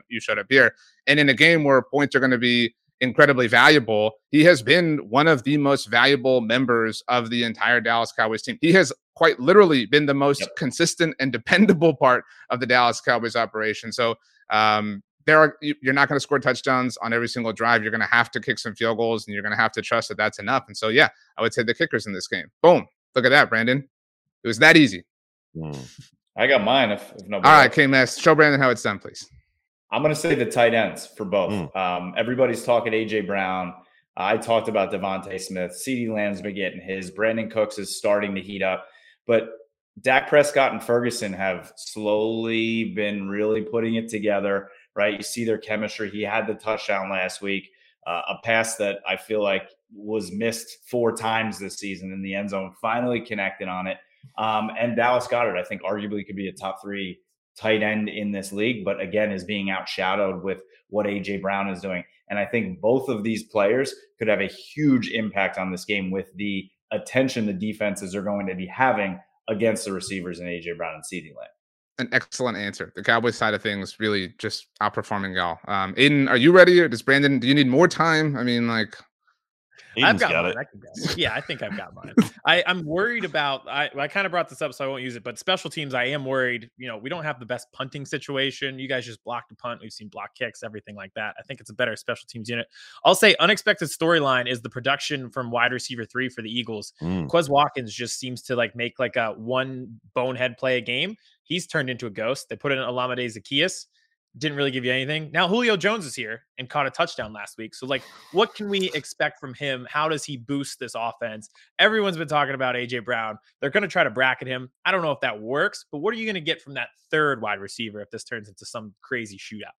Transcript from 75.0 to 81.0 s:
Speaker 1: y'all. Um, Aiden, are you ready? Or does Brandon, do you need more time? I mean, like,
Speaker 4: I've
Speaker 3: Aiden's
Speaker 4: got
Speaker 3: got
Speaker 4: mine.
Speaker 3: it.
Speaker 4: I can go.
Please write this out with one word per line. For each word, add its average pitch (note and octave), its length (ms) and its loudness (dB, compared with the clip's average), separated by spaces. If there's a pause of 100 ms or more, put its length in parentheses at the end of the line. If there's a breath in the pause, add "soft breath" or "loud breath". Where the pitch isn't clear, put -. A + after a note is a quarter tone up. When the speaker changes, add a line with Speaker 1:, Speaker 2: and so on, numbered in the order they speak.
Speaker 1:
y'all. F2 320 -2
Um, F#2+ 280 -2
Aiden, C#3 340 4
are B2 80 2
you C#3 140 6
ready? F3+ 300 10
Or D#3 80 4
does A2+ 120 -6
Brandon, C#3 380 2
do A#2+ 80 -2
you C#3 80 6
need C#3+ 120 4
more D3 200 6
time? D#3 480 0
I A#2 80 -4
mean, A#2+ 240 0
like, A2 300 -4 (1000 soft breath)
Speaker 4:
I've F3+ 200 6
Speaker 3:
Aiden's - 60 0
Speaker 4:
got E3 80 2
Speaker 3:
got E2+ 120 2
Speaker 4:
mine. F2+ 80 0
Speaker 3:
it. G#2+ 60 -6
Speaker 4:
I C3+ 80 -6
can G#2 160 -20
go. - 340 -8